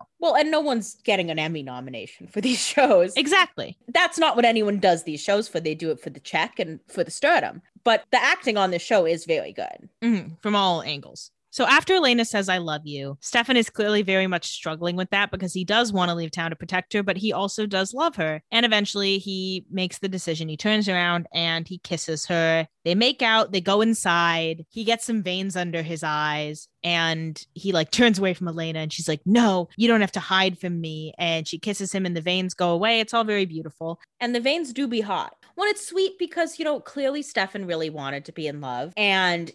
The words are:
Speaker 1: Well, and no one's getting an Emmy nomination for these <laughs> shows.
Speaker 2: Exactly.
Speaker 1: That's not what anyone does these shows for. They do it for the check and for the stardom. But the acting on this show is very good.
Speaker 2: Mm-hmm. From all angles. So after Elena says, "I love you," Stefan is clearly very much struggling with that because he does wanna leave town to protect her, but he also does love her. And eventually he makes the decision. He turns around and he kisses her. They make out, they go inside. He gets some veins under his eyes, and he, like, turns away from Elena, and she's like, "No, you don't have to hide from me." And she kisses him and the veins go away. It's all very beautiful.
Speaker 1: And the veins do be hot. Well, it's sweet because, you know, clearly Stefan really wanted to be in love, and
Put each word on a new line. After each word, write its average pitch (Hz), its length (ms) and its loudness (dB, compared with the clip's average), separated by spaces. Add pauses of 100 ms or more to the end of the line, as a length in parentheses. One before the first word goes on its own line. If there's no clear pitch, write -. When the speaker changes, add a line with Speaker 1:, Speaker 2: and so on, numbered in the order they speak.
(200)
Speaker 1:
Well, 320 180 4
and 302 140 4
no 302 100 2
one's 254 420 -2
getting 190 260 2
an 160 100 -2
Emmy 156 240 -4
nomination 127 640 -12
for - 120 -8
these 247 200 0
<laughs> - 60 -2
shows. 202 520 6
Speaker 2:
Exactly. 330 600 2 (120)
Speaker 1:
That's 339 280 2
not 311 200 4
what 240 80 6
anyone 214 340 2
does 175 240 4
these 151 180 -8
shows 208 280 0
for. 175 100 -4
They 156 160 -2
do 160 160 -4
it 139 80 -4
for 156 120 -12
the 135 100 -18
check 165 360 -2
and 160 300 -4
for - 160 -2
the 165 80 -10
stardom. - 500 0 (220)
But 220 280 4
the 247 120 4
acting 269 320 2
on 190 160 2
this 170 100 -2
show 202 240 4
is 160 200 0
very 131 260 -2
good. - 380 -10 (120)
Speaker 2:
Mm-hmm. 196 400 0
From 208 140 -2
all 185 260 2
angles. - 500 -12 (200)
So 254 140 0
after 302 300 6
Elena 247 300 4
says, 196 240 -2
"I 185 80 2
love 156 260 -4
you," 139 380 -8
Stefan 240 340 2
is 233 140 4
clearly 208 320 0
very 190 260 2
much 180 220 -4
struggling 170 480 -6
with 185 140 -4
that 202 200 0
because 185 220 -6
he 185 100 -4
does 214 300 -2
wanna 180 200 2
leave 170 180 -6
town 165 180 -6
to 165 80 -8
protect 180 340 -4
her, 208 100 0
but 190 140 0
he 202 160 -2
also 202 340 -2
does 196 280 -2
love 302 240 -2
her. 156 340 -2
And 233 140 2
eventually 202 540 0
he 190 520 -6
makes 185 280 -4
the 196 100 -4
decision. 165 400 -4
He 156 80 -8
turns 214 320 0
around 175 440 0
and 165 320 -2
he 180 120 -12
kisses 160 480 -6
her. 165 420 2 (160)
They 170 100 2
make 240 280 2
out, 220 320 2
they 190 80 0
go 196 200 4
inside. 170 880 2
He 226 140 -8
gets 226 220 0
some 220 180 -2
veins 185 320 -4
under 175 260 -2
his 160 220 -6
eyes, 151 640 -2 (160)
and 165 600 -2 (120)
he, 190 160 -4
like, 160 180 2
turns 226 300 4
away 190 160 2
from 180 120 -6
Elena, 160 300 -6
and 156 160 -6
she's - 140 -8
like, 151 180 -2
"No, 196 500 4
you 226 120 2
don't 226 140 6
have 196 100 0
to 202 80 -4
hide 190 400 0
from 175 200 -4
me." 156 380 -8
And 165 300 -2
she 165 100 -8
kisses 196 340 -6
him 190 140 -2
and 175 100 -2
the 165 60 -4
veins 180 320 -2
go 175 180 0
away. 220 280 2
It's 220 140 -4
all 233 100 2
very 208 220 0
beautiful. 165 540 -8 (200)
Speaker 1:
And 240 160 -2
the 233 40 0
veins 277 320 -2
do 269 160 -2
be 226 140 0
hot. 196 340 -4 (200)
Well, 392 120 0
it's 415 200 -2
sweet 381 320 -2
because, 339 400 -4
you 320 60 -4
know, 302 140 -2
clearly 285 440 -4
Stefan 202 420 -4
really 160 240 -2
wanted 143 360 -8
to - 60 -18
be 160 140 -8
in 147 160 -6
love, 135 340 -6
and 185 600 2